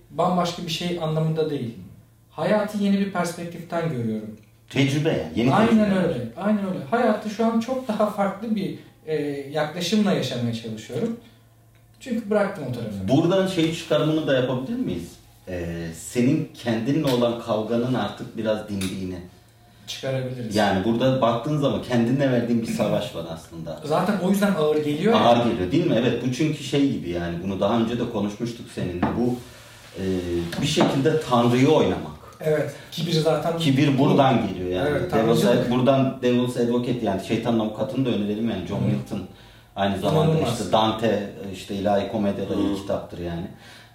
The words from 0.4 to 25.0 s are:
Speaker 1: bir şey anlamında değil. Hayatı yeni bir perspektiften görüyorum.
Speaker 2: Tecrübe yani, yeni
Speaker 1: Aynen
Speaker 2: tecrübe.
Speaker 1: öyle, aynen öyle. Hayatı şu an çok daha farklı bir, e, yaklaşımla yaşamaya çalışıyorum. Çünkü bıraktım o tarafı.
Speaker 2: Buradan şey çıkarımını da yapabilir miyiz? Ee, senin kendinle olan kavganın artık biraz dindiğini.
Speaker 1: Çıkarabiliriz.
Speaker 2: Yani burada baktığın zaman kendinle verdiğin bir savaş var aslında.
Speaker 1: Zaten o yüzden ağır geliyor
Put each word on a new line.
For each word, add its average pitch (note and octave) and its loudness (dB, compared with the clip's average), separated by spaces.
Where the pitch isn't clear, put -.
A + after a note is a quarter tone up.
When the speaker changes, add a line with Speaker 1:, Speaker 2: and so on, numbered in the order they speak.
Speaker 1:
bir E3 -6
şey F3 -4
anlamında D#3+ 0
değil. B2 -4
Hayatı G3+ 0
yeni G3 2
bir G3 0
perspektiften E3+ -4
görüyorum. A2 -4
Speaker 2:
Tecrübe C#3 2
yani, - -2
yeni B2 4
Speaker 1:
Aynen A3 6
Speaker 2:
tecrübe. F#3+ 2
Speaker 1:
öyle, B2 -2
aynen G3+ 0
öyle. D#3+ -4
Hayatı A3 2
şu A3+ 0
an A3+ 2
çok B3+ -2
daha G#3+ 0
farklı G3+ -2
bir, E3 -4
e, D#3 -2
yaklaşımla E3+ 0
yaşamaya B2 -2
çalışıyorum. B2 -6
Çünkü A3 -6
bıraktım G3 0
o A#2 -6
tarafı. G2+ -6
Speaker 2:
Buradan F3 4
şey D#3+ 0
çıkarımını D3+ 0
da C#3 2
yapabilir B2+ 0
miyiz? - -4
Ee, E2+ -6
senin - 0
kendinle C3 0
olan A#2+ 2
kavganın A#2 -2
artık G#2 -6
biraz G#2+ -2
dindiğini. F#2+ -6
Speaker 1:
Çıkarabiliriz. B2+ -6
Speaker 2:
Yani G2 2
burada B2+ 2
baktığın C3 0
zaman G#2+ 0
kendinle B2+ 2
verdiğin A#2 2
bir - -4
savaş G2+ -2
var G2 -8
aslında. D#3+ -12
Speaker 1:
Zaten F#3 2
o F#3+ 2
yüzden G3 4
ağır D3+ 2
geliyor D3+ 2